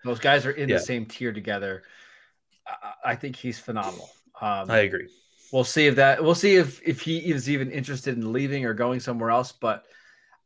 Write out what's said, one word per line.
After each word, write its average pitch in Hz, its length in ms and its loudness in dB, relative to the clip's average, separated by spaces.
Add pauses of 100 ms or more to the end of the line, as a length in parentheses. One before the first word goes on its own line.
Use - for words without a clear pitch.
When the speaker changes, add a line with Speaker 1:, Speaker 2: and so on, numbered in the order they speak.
Speaker 1:
Those 120 160 -4
guys 139 280 4
are 139 40 -2
in 139 180 -4
Speaker 2:
Yeah. 98 80 2
Speaker 1:
the 87 60 0
same 120 220 -4
tier 117 260 -6
together. 101 520 -6 (840)
I, 113 440 -6
I 120 40 -2
think 127 200 -10
he's 120 240 -10
phenomenal. 98 500 -8 (320)
Um, 98 300 -4
Speaker 2:
I 113 80 4
agree. 95 280 0 (440)
Speaker 1:
we'll 131 120 2
see 151 240 2
if 131 80 4
that, 135 280 6
we'll 165 120 6
see 196 200 4
if, 156 280 4
if 143 180 -2
he 165 180 -4
is 143 300 -2
even 135 220 -2
interested 135 460 -6
in 113 160 -4
leaving 135 320 -2
or 113 80 0
going 120 260 0
somewhere 117 300 -4
else. 123 220 2
But 110 340 -4 (600)